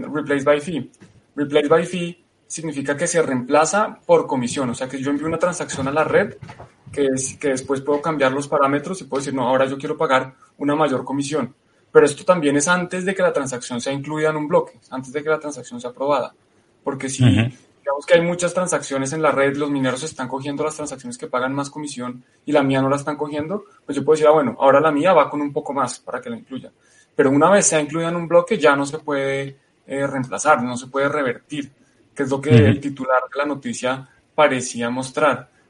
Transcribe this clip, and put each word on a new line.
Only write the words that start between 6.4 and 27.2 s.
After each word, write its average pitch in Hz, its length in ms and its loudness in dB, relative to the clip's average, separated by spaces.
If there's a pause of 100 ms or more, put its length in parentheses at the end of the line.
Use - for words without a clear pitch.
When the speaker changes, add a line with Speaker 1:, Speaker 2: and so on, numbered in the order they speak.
Speaker 1:
que 143 140 0
es, 131 320 -2
que - 120 -2
después 135 320 -2
puedo 143 200 -2
cambiar 139 320 0
los 139 140 -4
parámetros 143 540 -2
y 156 40 -14
puedo 135 160 -4
decir, 139 120 -6
"No, 131 140 -2
ahora 131 180 2
yo 135 120 -6
quiero 147 200 -6
pagar 135 360 0 (240)
una 143 180 -2
mayor 131 300 0
comisión". 139 480 -4 (380)
Pero 156 140 8
esto 139 200 -2
también 151 320 2
es 147 100 0
antes 180 380 0
de 190 80 -2
que 190 80 -2
la 175 120 2
transacción 131 460 -4
sea 139 140 -4
incluida 151 360 -2
en 156 80 -2
un 151 100 -4
bloque, - 320 0 (100)
antes 131 240 -10
de 147 100 -6
que 151 60 -4
la 156 100 0
transacción 143 400 -12
sea 120 120 -10
aprobada. 135 420 -2 (500)
Porque - 260 -6
si, - 140 0
Speaker 2:
Ujú. 123 320 4 (240)
Speaker 1:
digamos 143 260 -6
que 175 100 6
hay 170 60 6
muchas 175 320 -2
transacciones 143 600 -2
en 160 80 -4
la 147 100 4
red, 139 260 2
los 147 120 -2
mineros 131 340 -2
están 135 240 -8
cogiendo 139 360 -6
las 151 120 -4
transacciones 127 420 -12
que - 100 -12
pagan 127 260 -4
más 139 160 -4
comisión 123 540 -10 (220)
y 147 60 -4
la 147 120 4
mía 135 180 2
no 135 80 0
la 143 60 2
están 143 220 -6
cogiendo, 151 480 -6 (200)
pues 139 120 -6
yo 139 60 -4
puedo 156 120 6
decir, 151 120 4
"Ah, 147 40 10
bueno, 143 280 2
ahora 139 220 6
la 156 100 4
mía 151 220 2
va 147 160 6
con 147 120 -4
un 143 120 -4
poco 147 200 -6
más 127 260 -4
para - 200 -10
que 123 100 -12
la 117 80 -8
incluya". - 340 -14 (440)
Pero 139 140 4